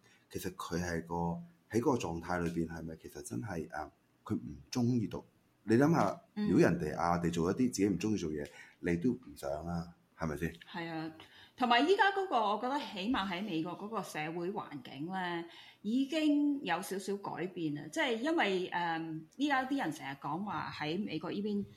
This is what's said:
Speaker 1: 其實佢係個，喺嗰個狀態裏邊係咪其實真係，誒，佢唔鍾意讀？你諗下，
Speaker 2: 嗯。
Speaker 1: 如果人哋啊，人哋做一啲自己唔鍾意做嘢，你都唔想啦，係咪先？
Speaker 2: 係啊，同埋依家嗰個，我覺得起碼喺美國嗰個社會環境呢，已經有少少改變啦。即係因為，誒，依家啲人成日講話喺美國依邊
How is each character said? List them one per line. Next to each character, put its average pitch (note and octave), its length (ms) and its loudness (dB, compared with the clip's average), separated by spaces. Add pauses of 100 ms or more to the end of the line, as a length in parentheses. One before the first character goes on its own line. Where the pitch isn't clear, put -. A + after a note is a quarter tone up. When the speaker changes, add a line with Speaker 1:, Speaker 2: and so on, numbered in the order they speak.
(300)
Speaker 1:
其 - 80 -8
實 F2+ 180 -6
佢 - 220 -4
係 E2+ 280 -2
個， E2+ 80 -6 (560)
喺 G#2+ 100 2
嗰 G2 120 4
個 - 40 -
狀 E2+ 240 -4
態 F2 220 -2
裏 E2+ 80 0
邊 E2+ 180 -2
係 E2 140 -8
咪 D#2+ 180 -8
其 D#2 80 -16
實 C#2+ 140 -14
真 A#2 180 -6
係， F#2 280 -6
誒， D2 220 -8 (340)
佢 A2 100 -2
唔 - 220 -6 (140)
鍾 B2 140 0
意 A#2+ 220 2
讀？ - 180 -6 (380)
你 A2 140 6
諗 D3 180 8
下， G2+ 260 4 (140)
Speaker 2:
嗯。 G#3 140 0
Speaker 1:
如 G#2 100 6
果 - 20 10
人 G#2 180 6
哋 D2+ 200 -2
啊， F2 180 4
人 E2+ 140 2
哋 - 20 2
做 E2+ 180 4
一 G2+ 40 2
啲 - 40 0
自 B2+ 120 4
己 G2 160 4
唔 F#2+ 120 2
鍾 G#2+ 160 0
意 - 40 2
做 E2+ 120 -2
嘢， D2 160 -4 (340)
你 F2 160 2
都 A#2+ 160 2
唔 - 240 -12
想 C#2 120 -8 (180)
啦， E2+ 280 -4 (240)
係 E2+ 80 0
咪 D2+ 100 -2
先？ D#2 160 -2 (180)
Speaker 2:
係 E3+ 220 -8
啊， D#3+ 180 -6 (460)
同 B3+ 120 0
埋 A#3+ 120 6
依 F4+ 160 6
家 G4 160 6
嗰 G4 160 0
個， D4+ 80 2
我 G#3+ 240 2
覺 B3 80 -2
得 C#4 100 0
起 G#3 320 -4
碼 G#3 160 0
喺 F#3 160 -2
美 E3 200 0
國 F3 160 -4
嗰 G3+ 100 -8
個 G#3+ 140 -4
社 - 160 -8 (140)
會 F3 180 -4
環 D3 320 -8
境 C3 240 -8
呢， F3 380 -4 (380)
已 B3+ 240 0
經 D4 560 2
有 E3+ 200 0
少 G3 160 -4
少 G3+ 180 -2
改 F#3 300 -4
變 E3 280 -2
啦。 D3 160 -6
即 E4 100 -2
係 B3+ 160 2
因 D4+ 200 0
為， F#3+ 340 2
誒， E3 520 -2 (140)
依 C#4+ 120 2
家 C4+ 160 2
啲 C#4 180 0
人 D#3+ 100 0
成 C#3 140 -10
日 C#3 140 -6
講 D#3+ 240 -2
話 D3 320 -4
喺 D#3+ 280 -2
美 D#3 140 -4
國 E3 140 -4
依 G3+ 100 -2
邊 G3+ 220 0 (120)